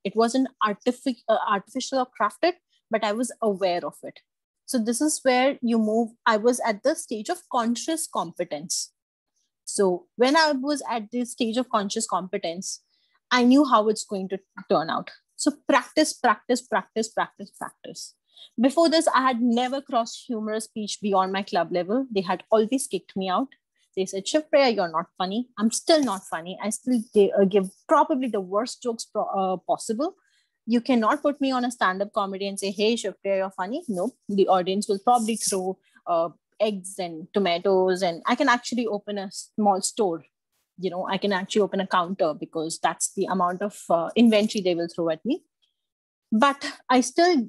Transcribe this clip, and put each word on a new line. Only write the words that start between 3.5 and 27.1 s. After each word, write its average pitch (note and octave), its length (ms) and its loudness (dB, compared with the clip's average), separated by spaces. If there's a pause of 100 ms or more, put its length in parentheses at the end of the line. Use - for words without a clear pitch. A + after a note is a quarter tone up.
of D3+ 200 -8
it. - 180 -16 (460)
So C4 120 -2
this A3+ 220 -2
is D4+ 220 0
where B3+ 400 2
you A#3 160 2
move. A3 320 2 (160)
I A3+ 100 4
was A#3+ 300 2
at G#3+ 160 -4
the D4+ 120 2
stage A3 360 -8
of - 200 -8
conscious A#3+ 560 -2
competence. E3+ 840 -6 (760)
So F#3 500 0
when B3+ 200 4
I D#4 160 4
was C4+ 380 -2
at A3+ 200 -6
this A#3+ 220 -6
stage A3+ 240 -2
of B3 140 -2
conscious G#3+ 360 -2
competence, F#3 760 -6 (480)
I B3 140 4
knew C4 200 8
how A3+ 240 4
it's G#3+ 160 -2
going F#3+ 240 -6
to F#3+ 100 -6 (320)
turn E3 200 2
out. - 200 -6 (260)
So - 160 -2 (140)
practice, D4+ 460 2
practice, A#3+ 480 -2
practice, A3 480 -4
practice, - 500 -8
practice. - 560 -16 (460)
Before C#4 300 4
this, D#4+ 180 4
I B3+ 140 2
had C4 180 2
never B3 400 0
crossed A#3 460 -4
humorous G#3+ 380 -6
speech - 360 -10
beyond F#3+ 320 0
my G3 100 -2
club F3 300 -2
level. F#3+ 400 -2
They - 80 0
had F3+ 300 -4
always A3 360 2
kicked - 300 -8
me F#3+ 140 -4
out. A3 180 0 (480)
They F#3+ 80 -2
said, F#3+ 240 -8
"Shiv D4+ 220 0
Priya, C#4 180 6
you're G3 220 0
not E3 160 -4 (100)
funny." G3 320 -4 (100)
I'm A3 120 2
still D#4 340 2
not F#3+ 200 -4
funny. E3+ 380 -10
I G3+ 60 -4
still B3 320 -2 (140)